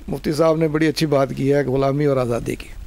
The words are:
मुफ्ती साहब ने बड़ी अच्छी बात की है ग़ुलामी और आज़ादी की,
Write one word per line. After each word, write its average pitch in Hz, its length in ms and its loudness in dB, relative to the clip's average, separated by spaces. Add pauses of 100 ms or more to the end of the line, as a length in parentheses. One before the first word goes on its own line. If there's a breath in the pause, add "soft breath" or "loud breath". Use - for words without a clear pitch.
(100)
मुफ्ती 147 220 -4
साहब 160 260 2
ने 160 100 2
बड़ी 156 180 0
अच्छी 156 220 0
बात 135 240 2
की 135 160 -2
है 143 160 2
ग़ुलामी 135 420 0
और 135 120 2
आज़ादी 120 380 -2
की, - 140 -16 (160)